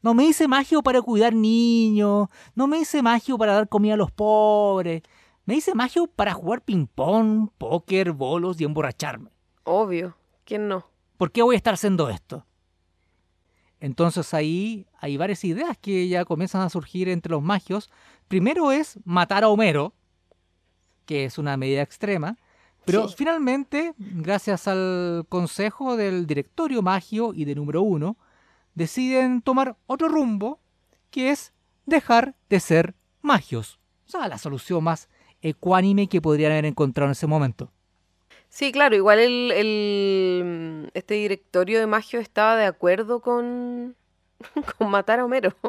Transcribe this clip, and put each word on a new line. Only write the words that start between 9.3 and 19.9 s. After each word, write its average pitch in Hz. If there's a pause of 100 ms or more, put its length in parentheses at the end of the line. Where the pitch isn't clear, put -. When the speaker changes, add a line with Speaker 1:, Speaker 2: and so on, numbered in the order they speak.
Speaker 2:
Obvio, 180 (280)
¿quién 208
no? 190 (280)
Speaker 1:
¿Por 175
qué 233
voy 247
a 208
estar 214
haciendo 175
esto? - (1300)
Entonces 165
ahí 185 (120)
hay 143
varias 190
ideas 226
que 185
ya 180
comienzan 185
a 175
surgir 185
entre 170
los 151
magios. 196 (380)
Primero 269
es 294
matar 180
a 220
Homero, 196 (1120)